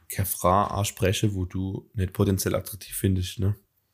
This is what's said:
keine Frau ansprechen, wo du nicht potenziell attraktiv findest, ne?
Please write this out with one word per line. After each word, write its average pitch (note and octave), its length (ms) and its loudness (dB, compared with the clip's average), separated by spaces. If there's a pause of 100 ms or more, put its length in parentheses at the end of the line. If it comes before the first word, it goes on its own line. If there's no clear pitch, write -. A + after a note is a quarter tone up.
keine - 200 -2
Frau F#2 380 4
ansprechen, G2+ 680 0
wo F#2 120 -2
du F#2+ 500 -6
nicht F#2 180 -2
potenziell G2 420 2
attraktiv - 400 -8
findest, F#2 440 0
ne? G2+ 160 0 (380)